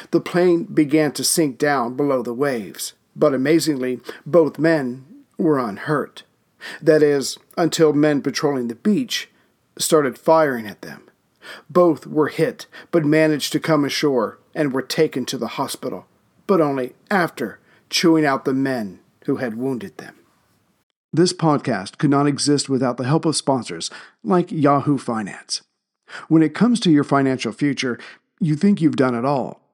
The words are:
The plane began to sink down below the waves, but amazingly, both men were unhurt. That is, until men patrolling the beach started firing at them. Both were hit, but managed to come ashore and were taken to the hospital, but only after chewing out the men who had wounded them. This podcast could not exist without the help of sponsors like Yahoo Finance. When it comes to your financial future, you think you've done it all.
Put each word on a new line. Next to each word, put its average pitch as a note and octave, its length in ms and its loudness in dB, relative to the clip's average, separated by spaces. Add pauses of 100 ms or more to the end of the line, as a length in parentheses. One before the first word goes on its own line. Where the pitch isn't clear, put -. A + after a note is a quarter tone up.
(100)
The E3+ 100 2
plane F3 440 2
began D3 480 2
to C3 120 -6
sink C#3+ 320 0
down B2+ 400 -2
below C#3 260 0
the A#2 120 -6
waves, A#2+ 580 -4 (240)
but D3 160 4
amazingly, C3+ 680 0 (260)
both D3+ 320 4
men C3+ 480 0 (320)
were D3+ 200 2
unhurt. B2 640 -4 (600)
That D#3 200 6
is, C#3+ 360 2 (180)
until D#3+ 380 2
men D3 260 2
patrolling C3 480 -2
the A#2 60 -8
beach D#3+ 560 -2 (480)
started C#3+ 400 0
firing D3 480 2
at G2 160 -16
them. - 260 -18 (600)
Both E3 360 2
were D3 220 0
hit, C#3 380 -4 (240)
but E3 160 2
managed D#3 460 2
to D3 80 -2
come D3 260 2
ashore B2+ 520 -2 (160)
and D3 200 -2
were C3 80 -2
taken D3 420 -2
to C3 140 -8
the A#2 100 -6
hospital, B2 580 -8 (400)
but F#3+ 140 4
only C#3 320 -4 (180)
after D#3+ 500 -4 (300)
chewing D#3+ 340 2
out C3+ 200 0
the C3+ 100 -2
men B2 460 -4 (260)
who C#3 100 0
had A2+ 200 -6
wounded A#2+ 420 -8
them. - 160 -18 (1000)
This F3 200 2
podcast C3 680 -2
could D3 120 0
not C#3+ 160 2
exist C#3 420 0
without B2+ 280 -2
the C3 80 -6
help D#3+ 200 0
of D#3+ 120 -2
sponsors G#2 540 -4 (320)
like F3+ 300 0
Yahoo C#3+ 440 2
Finance. - 680 -8 (640)
When D#3+ 140 6
it D3+ 120 0
comes A#3 260 2
to F3+ 100 2
your C#3+ 140 6
financial C3 480 0
future, C3 460 -2 (420)
you D#3 140 0
think F#3+ 260 2
you've C#3+ 160 2
done B2+ 180 2
it A#2+ 100 -4
all. C3+ 360 -4 (140)